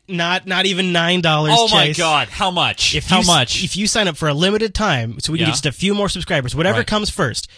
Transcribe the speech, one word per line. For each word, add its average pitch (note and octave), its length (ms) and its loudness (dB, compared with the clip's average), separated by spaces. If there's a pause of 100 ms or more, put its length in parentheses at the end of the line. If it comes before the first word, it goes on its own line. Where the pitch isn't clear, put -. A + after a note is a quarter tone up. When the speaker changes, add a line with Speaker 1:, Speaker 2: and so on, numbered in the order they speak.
Speaker 1:
not, F3+ 380 -4
not F#3 200 0
even F#3 260 0
nine F3 300 2
dollars, D#3 340 2
Speaker 2:
Oh A3+ 120 4
my G3+ 180 4
Speaker 1:
Chase. D3+ 100 -2
Speaker 2:
God, D3+ 320 2
how G3 220 -2
much? D3 440 0
Speaker 1:
If D3 120 -4
Speaker 2:
How F#3 100 4
Speaker 1:
you - 40 6
s-, G#3 60 2
Speaker 2:
much? E3 380 2
Speaker 1:
if - 100 -6
you G3+ 120 -2
sign G#3 200 0
up D#3+ 120 -4
for D#3+ 100 -2
a C#3+ 60 0
limited G3 400 0
time, B2 460 -2
so - 120 -6
we E3 60 0
can C3+ 60 0
Speaker 2:
Yeah. A2 80 2
Speaker 1:
get - 0 -
just B2 140 -2
a C3+ 60 -2
few G3 220 0
more G3+ 160 0
subscribers, D3 440 -4
whatever F#3+ 260 2
Speaker 2:
Right. G#3+ 60 -2
Speaker 1:
comes G#3 220 -2
first, - 500 -4